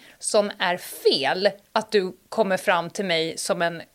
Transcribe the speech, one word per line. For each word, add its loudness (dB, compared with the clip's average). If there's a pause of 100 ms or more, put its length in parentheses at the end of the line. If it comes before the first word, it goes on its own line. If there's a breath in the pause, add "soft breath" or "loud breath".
(200 soft breath)
som 2
är 0
fel 0 (220)
att -2
du 0 (120)
kommer 0
fram 2
till -4
mig 0
som -2
en -2 (140)